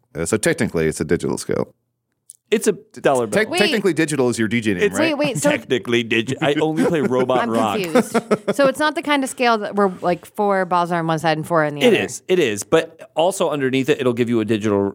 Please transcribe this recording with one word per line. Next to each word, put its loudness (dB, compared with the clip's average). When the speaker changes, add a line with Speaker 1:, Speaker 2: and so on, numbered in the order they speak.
Speaker 1:
Uh, -6
so 0
technically, 0
it's -2
a -2
digital -2
scale. -6
Speaker 2:
It's 0
a 2
dollar 0
bill. 0
Speaker 1:
Te- -8
Speaker 3:
Wait. -2
Speaker 1:
technically, 2
digital 0
is -2
your 0
D 0
J 2
name, 0
Speaker 2:
It's 0
Speaker 1:
right? 0
Speaker 3:
Wait, 0
wait, -4
so 0
Speaker 2:
technically 0
digi-, -2
I 2
only 0
play 0
Speaker 3:
<laughs> 0
Speaker 2:
Robot 2
Speaker 3:
I'm -2
Speaker 2:
Rock. 0
Speaker 3:
confused. -2
So 2
it's -4
not 0
the -6
kind 0
of -4
scale 0
that -6
where, 2
like, -2
four -2
balls 0
are 0
on -2
one 0
side 0
and -8
four 2
on -4
the -4
Speaker 2:
It 6
Speaker 3:
other. 4
Speaker 2:
is. -10
It 2
is. 0
But -2
also 0
underneath 0
it, 2
it'll 2
give 0
you 2
a -2
digital 0